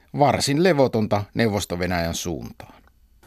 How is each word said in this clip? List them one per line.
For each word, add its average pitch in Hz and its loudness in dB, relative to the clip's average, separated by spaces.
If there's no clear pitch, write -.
varsin 139 2
levotonta 117 2
Neuvosto-Venäjän 90 -2
suuntaan. - -10